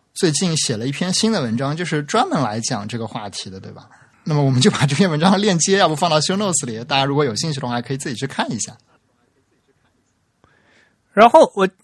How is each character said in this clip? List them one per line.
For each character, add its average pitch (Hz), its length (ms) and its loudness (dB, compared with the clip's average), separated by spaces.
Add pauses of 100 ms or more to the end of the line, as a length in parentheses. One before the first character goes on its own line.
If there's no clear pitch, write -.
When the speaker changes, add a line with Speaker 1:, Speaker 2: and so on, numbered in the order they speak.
(120)
Speaker 1:
最 175 200 0
近 165 260 0
写 - 180 -2
了 113 100 -6
一 139 60 -4
篇 180 220 -4
新 220 180 0
的 196 80 0
文 117 160 -2
章， 135 180 -2
就 175 120 -6
是 151 160 -2
专 220 260 0
门 208 140 0
来 110 180 -4
讲 107 260 -6
这 117 120 -8
个 110 80 -8
话 107 240 -10
题 - 180 -12
的， 92 120 -16
对 - 120 -18
吧？ - 160 -20 (360)
那 160 100 -2
么 147 80 2
我 135 80 2
们 127 100 2
就 190 100 6
把 - 140 0
这 139 100 2
篇 180 140 4
文 151 100 -2
章 185 140 4
的 190 60 2
链 202 200 2
接 196 200 2
要 185 100 6
不 156 80 -2
放 170 140 0
到 156 100 2
show 185 160 -2
notes 196 300 -2
里， 117 180 -8
大 143 120 -2
家 135 80 2
如 139 100 -2
果 147 100 2
有 117 100 -2
兴 160 160 -4
趣 139 100 -6
的 131 60 -6
话 120 140 -4
可 135 140 -6
以 - 20 -4
自 143 140 -8
己 113 60 -8
去 127 100 -6
看 - 260 -4
一 117 60 -6
下。 - 180 -10 (2500)
Speaker 2:
然 226 160 8
后 320 240 8
我， 190 120 2 (180)